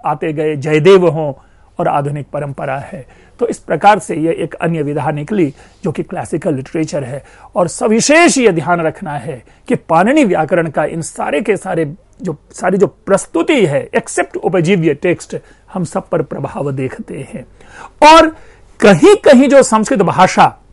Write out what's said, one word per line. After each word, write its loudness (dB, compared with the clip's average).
आते -4
गए, -4
जयदेव 4
हों, -4
और -2
आधुनिक -4
परंपरा -8
है। -16
तो -4
इस -6
प्रकार 0
से -8
ये -2
एक -8
अन्य -4
विधा -4
निकली -4
जो -4
कि -6
क्लासिकल -6
लिटरेचर -6
है। -12
और 0
सविशेष 2
ये 4
ध्यान -2
रखना -6
है -10
कि 0
पाणिनि 2
व्याकरण -2
का -2
इन -6
सारे -6
के -2
सारे -6
जो, -8
सारी -2
जो 4
प्रस्तुति -2
है, -2
एक्सेप्ट -8
उपजीव्य 0
टेक्स्ट, -6
हम -6
सब -8
पर -4
प्रभाव -10
देखते -10
हैं। -14
और 6
कहीं-कहीं 6
जो 6
संस्कृत 0
भाषा 2